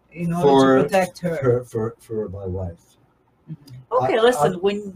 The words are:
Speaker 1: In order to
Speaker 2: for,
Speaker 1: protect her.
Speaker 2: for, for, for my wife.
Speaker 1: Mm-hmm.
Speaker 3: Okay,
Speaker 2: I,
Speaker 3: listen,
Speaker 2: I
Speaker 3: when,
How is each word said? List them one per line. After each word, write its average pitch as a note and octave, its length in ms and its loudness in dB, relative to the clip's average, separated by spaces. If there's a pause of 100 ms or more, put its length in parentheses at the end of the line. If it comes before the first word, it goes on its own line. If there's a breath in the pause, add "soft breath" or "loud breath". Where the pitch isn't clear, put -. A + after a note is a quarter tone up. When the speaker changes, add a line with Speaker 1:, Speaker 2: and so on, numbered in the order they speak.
(100)
Speaker 1:
In E3+ 220 -6
order E3+ 160 2
to C3+ 340 6
Speaker 2:
for, - 60 -
Speaker 1:
protect F#3 320 0
her. E3+ 180 -4
Speaker 2:
for, B2 260 0
for, A2 360 -6
for G#2+ 300 -8
my G2 140 -14
wife. F#2 520 -10 (520)
Speaker 1:
Mm-hmm. - 560 -4
Speaker 3:
Okay, - 140 0
Speaker 2:
I, - 20 0
Speaker 3:
listen, G3+ 340 2
Speaker 2:
I - 20 -8
Speaker 3:
when, G3+ 220 -2 (180)